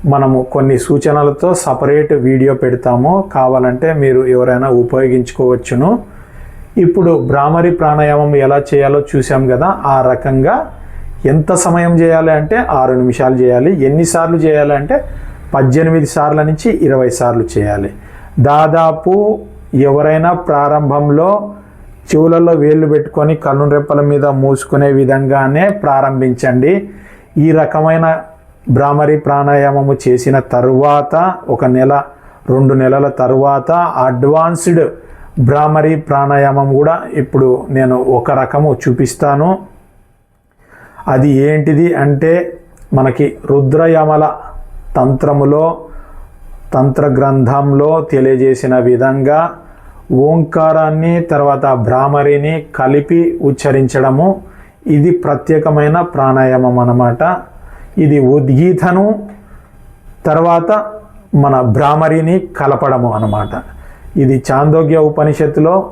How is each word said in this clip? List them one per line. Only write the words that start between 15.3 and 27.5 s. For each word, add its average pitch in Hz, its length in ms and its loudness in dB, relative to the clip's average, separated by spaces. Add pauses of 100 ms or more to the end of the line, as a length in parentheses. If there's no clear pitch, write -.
పద్దెనిమిది 147 600 2
సార్ల 151 240 0 (100)
నుంచి 160 200 -2 (180)
ఇరవై 131 220 2 (100)
సార్లు 117 340 0
చేయాలి. 101 360 -2 (600)
దాదాపు 156 640 0 (760)
ఎవరైనా 156 420 2 (180)
ప్రారంభంలో 147 800 0 (800)
చెవులలో 165 440 2 (100)
వేళ్ళు 151 300 2
పెట్టుకొని 151 400 0 (120)
కన్ను 143 200 0 (100)
రెప్పల 147 260 0 (100)
మీద 143 140 0 (180)
మూసుకునే 143 480 0 (100)
విధంగానే 135 640 0 (180)
ప్రారంభించండి. 131 880 0 (720)
ఈ 165 40 2 (120)